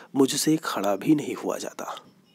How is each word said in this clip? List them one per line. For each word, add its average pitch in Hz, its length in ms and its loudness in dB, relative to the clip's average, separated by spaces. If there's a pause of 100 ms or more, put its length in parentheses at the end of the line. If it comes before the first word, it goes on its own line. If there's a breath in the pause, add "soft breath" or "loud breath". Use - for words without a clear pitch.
(160 loud breath)
"मुझसे 139 420 4
खड़ा 101 380 -2
भी 151 200 4
नहीं 131 200 -2
हुआ 95 220 -4
जाता", - 440 -10 (340)